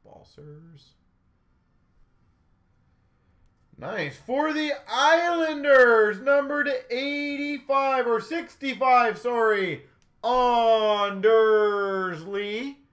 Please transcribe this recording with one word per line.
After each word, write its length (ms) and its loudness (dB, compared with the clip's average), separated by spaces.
Balcers. 920 -20
Nice. 400 -10
For 340 -4
the 220 -4
Islanders, 1300 2
number 460 0
to 280 -6
eighty-five, 1120 -4
or 140 0
sixty-five, 1000 -2
sorry, 640 -2
Anders 2000 2
Lee. 520 -10